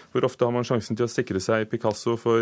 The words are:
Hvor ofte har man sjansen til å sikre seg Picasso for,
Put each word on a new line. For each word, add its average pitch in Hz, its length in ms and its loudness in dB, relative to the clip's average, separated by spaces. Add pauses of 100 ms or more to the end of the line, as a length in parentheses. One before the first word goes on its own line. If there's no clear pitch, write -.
(120)
Hvor 127 120 0
ofte 127 220 2
har 120 80 2
man 120 120 -2
sjansen 117 320 -2
til 120 80 0
å 113 40 -2
sikre 95 320 -2
seg 110 280 0
Picasso 113 500 -2
for, 117 220 2